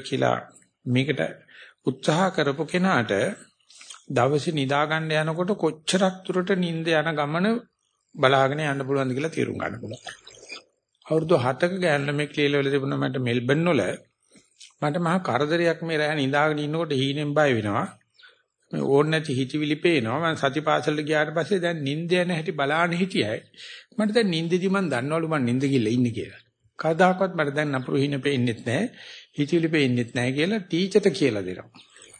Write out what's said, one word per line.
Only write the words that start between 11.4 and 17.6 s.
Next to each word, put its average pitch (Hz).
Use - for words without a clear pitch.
ගෑනු 151
ළමෙක් 147
ලියලා 143
තිබුණා 143
මට 135
මෙල්බන් 127
වල. 143
"මට 147
මහා 175
කරදරයක් 160
මේ 165
රෑ 151
නිදාගෙන 147
ඉන්නකොට 151
හීනෙන් 143
බය 147
වෙනවා. 110